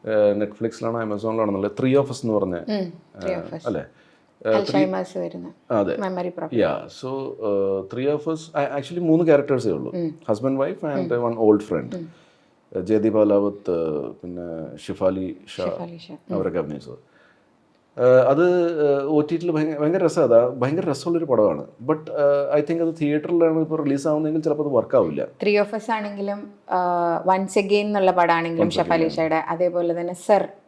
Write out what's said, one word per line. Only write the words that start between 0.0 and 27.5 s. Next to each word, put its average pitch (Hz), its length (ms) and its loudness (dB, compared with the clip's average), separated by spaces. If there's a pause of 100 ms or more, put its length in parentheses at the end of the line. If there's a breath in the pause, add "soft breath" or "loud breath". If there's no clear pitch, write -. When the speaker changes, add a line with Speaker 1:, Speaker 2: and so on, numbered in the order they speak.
Speaker 1:
ഏഹ്, 104 320 4
Netflix-ലാണോ 113 640 -4
Amazon-ലാണെന്നുള്ള 107 640 -2
Three 131 280 0
of 139 100 4
Us 127 180 -10
എന്ന് 113 100 0
പറഞ്ഞ, 95 220 0
Speaker 2:
ഉം, 202 260 -4
Three 180 500 -8
of - 0 -
Speaker 1:
ഏഹ്, 165 240 -8
Speaker 2:
Us. - 100 -12
Speaker 1:
അല്ലേ? - 160 -4 (640 soft breath)
ഏഹ്, 110 260 2
ത്രീ 98 80 2
Speaker 2:
Alzheimer's 92 400 -2
വരുന്ന 87 340 -10 (180)
Speaker 1:
അതെ. 196 260 0
Speaker 2:
മെമ്മറി 180 320 -4
പ്രോബ്ലം. 156 300 -6
Speaker 1:
Yeah, 78 280 0
so, 131 280 -10
ഏഹ്, 101 720 -2 (100)
Three 143 240 0
of 160 140 -4
Us, 160 60 -6 (160)
ആ, 143 240 -2
actually 170 240 -6
മൂന്ന് 165 220 4
ക്യാരക്ടേഴ്സേ 135 460 4
ഉള്ളൂ. 67 240 -4
Speaker 2:
ഉം. 165 200 -6 (160)
Speaker 1:
Husband, 135 320 0
wife 185 160 -4
and 139 340 -4
Speaker 2:
ഉം. 120 180 -2
Speaker 1:
one 113 80 -6
old 107 340 4
friend. 67 220 -6
Speaker 2:
ഉം. 165 260 -14 (540 soft breath)
Speaker 1:
ഏഹ്, 92 100 -4
ജയദീപ് 107 340 2
അലാവത്ത്, 101 520 2
ഏഹ്, 78 500 -4
പിന്നെ 82 560 -10
ഷിഫാലി 95 600 -2 (180)
ഷാ, 90 100 -6
Speaker 2:
ഷിഫാലി 170 320 -8
ഷാ. - 160 -18
ഉം. - 220 -10
Speaker 1:
അവരൊക്കെ 90 240 -2
അഭിനയിച്ചത്. 71 520 -10 (880 soft breath)
ഏഹ്, 123 80 4
അത്, 156 600 6 (140)
ഏഹ്, 143 200 2
ഒ 151 200 2
ടി 156 160 -2
ടിയിൽ 170 140 -2
ഭയങ്ക-, 156 260 0
ഭയങ്കര 170 280 2
രസാ. 160 180 4
അതാ 117 240 8
ഭയങ്കര 139 420 -2
രസമുള്ളൊരു 165 360 -2
പടമാണ്. 104 400 2 (200)
But, 156 120 0
ഏഹ്, 143 640 2
I 147 40 -2
think 165 220 -2
അത് 160 140 -4
തിയേറ്ററിലാണ് 160 580 2
ഇപ്പോൾ 156 240 -2
റിലീസ് 139 240 0
ആവുന്നതെങ്കിൽ 156 340 0
ചിലപ്പോൾ 151 260 -2
അത് 139 60 -2
വർക്ക് 123 240 2
ആവില്ല. 78 300 0 (160)
Speaker 2:
Three 208 240 2
of 214 120 -6
Us 226 120 -6
ആണെങ്കിലും, 202 600 -6 (180)
ആഹ്, 175 580 0
Once 190 240 0